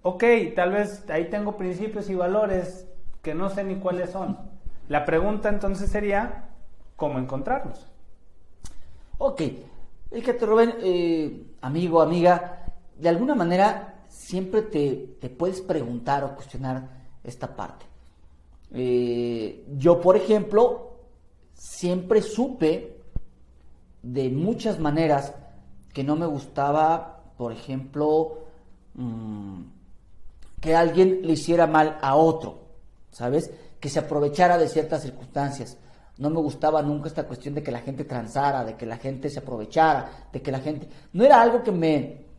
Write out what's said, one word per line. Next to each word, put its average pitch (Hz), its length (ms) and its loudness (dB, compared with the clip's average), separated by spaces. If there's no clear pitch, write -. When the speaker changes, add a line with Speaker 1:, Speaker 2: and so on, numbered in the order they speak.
Speaker 1:
ok, 185 200 -2
tal 180 160 2
vez 202 400 -4
ahí 165 180 -2
tengo 208 280 -4
principios 196 520 -6
y 190 60 -4
valores 185 720 0
que 156 140 -6
no 190 140 -2
sé 196 160 -4
ni 190 120 -4
cuáles 180 340 -2
son". - 280 -6
La 147 160 2
pregunta 202 440 2
entonces 196 420 2
sería, 208 600 -2
"¿Cómo 131 240 -2
encontrarlos?". 135 680 -4
Speaker 2:
Ok, 277 240 0
fíjate, 233 340 -2
Rubén, 226 340 6
eh, 170 680 0
amigo, 165 380 2
amiga, 175 600 4
de 170 120 0
alguna 240 260 2
manera 180 720 2
siempre 190 560 -4
te, 143 580 -2
te 127 100 -10
puedes 185 300 -4
preguntar 139 640 -2
o 139 140 -8
cuestionar 131 520 -8
esta - 320 -12
parte. - 300 -12
Eh, 120 920 -2
yo, 170 240 6
por 185 160 8
ejemplo, 214 760 2
siempre 185 640 0
supe - 800 -2
de 127 260 -2
muchas 190 500 -2
maneras 151 560 2
que 135 120 -6
no 147 100 0
me 170 120 -2
gustaba, 151 960 0
por 120 120 -6
ejemplo, 147 920 -2
mm, 107 680 -8
que 160 140 2
alguien 185 480 6
le 165 100 0
hiciera 165 340 4
mal 156 340 4
a 135 160 2
otro, 160 420 2
¿sabes? 131 400 -2
Que 143 80 -8
se 156 100 -2
aprovechara 151 600 2
de 156 100 4
ciertas 156 340 -2
circunstancias. 131 760 -8
No 143 120 -2
me 165 100 0
gustaba 156 420 2
nunca 147 260 -2
esta 156 160 -6
cuestión 147 300 -10
de 147 80 -4
que 143 80 -6
la 120 100 -6
gente 139 240 -8
transara, 131 600 -2
de 110 100 -8
que 120 120 -10
la 113 100 -8
gente 135 320 -8
se 139 120 -8
aprovechara, 131 920 0
de 127 80 -8
que 135 100 -6
la 131 100 -4
gente... 147 280 -8
No 196 120 4
era 269 180 12
algo 240 200 6
que 220 100 0
me 160 520 0